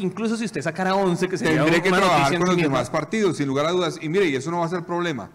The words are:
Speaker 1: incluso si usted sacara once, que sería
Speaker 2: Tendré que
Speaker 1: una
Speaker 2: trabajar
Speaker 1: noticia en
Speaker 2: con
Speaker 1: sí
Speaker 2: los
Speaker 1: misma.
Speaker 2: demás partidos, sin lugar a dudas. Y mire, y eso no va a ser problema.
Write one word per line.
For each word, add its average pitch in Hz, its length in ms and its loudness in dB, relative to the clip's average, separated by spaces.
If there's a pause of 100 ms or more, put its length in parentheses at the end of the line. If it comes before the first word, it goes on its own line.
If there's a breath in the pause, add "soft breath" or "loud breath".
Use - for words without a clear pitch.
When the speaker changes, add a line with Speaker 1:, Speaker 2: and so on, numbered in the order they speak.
Speaker 1:
incluso 214 320 -4
si 226 80 -4
usted 185 160 -6
sacara 185 360 -2
once, 180 320 0
que 180 100 -4
sería 156 240 2
Speaker 2:
Tendré 165 180 4
que 175 80 0
Speaker 1:
una 185 100 4
Speaker 2:
trabajar 185 220 4
Speaker 1:
noticia 139 160 2
en 165 60 -2
Speaker 2:
con 180 60 2
Speaker 1:
sí - 20 4
Speaker 2:
los 180 120 2
Speaker 1:
misma. 135 160 2
Speaker 2:
demás 127 120 -2
partidos, 165 460 0
sin 143 100 -2
lugar 139 200 0
a 165 40 0
dudas. 175 320 0
Y 160 60 -6
mire, 185 180 2
y 143 80 0
eso 131 160 -4
no 175 80 -2
va 170 80 0
a 160 40 -6
ser 175 140 -4
problema. 170 500 -4